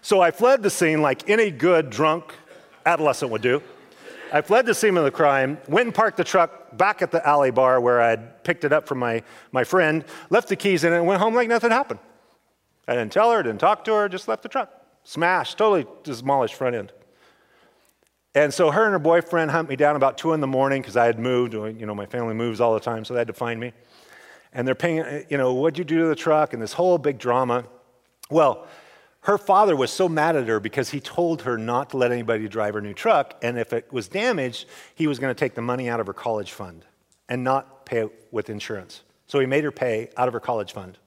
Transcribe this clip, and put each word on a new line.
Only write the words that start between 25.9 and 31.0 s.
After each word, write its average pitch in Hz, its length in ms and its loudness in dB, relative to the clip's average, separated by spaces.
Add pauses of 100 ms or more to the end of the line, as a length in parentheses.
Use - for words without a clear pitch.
to 165 60 2
the 160 80 0
truck?" 151 380 0
And 113 100 -8
this 107 120 -10
whole 175 240 2
big 139 200 -2
drama. 123 460 0 (680)
Well, 143 360 2 (560)
her 202 160 2
father 196 360 4
was 131 160 0
so 185 200 0
mad 156 260 0
at 127 100 -2
her 110 140 0
because 113 300 -4
he 143 100 -8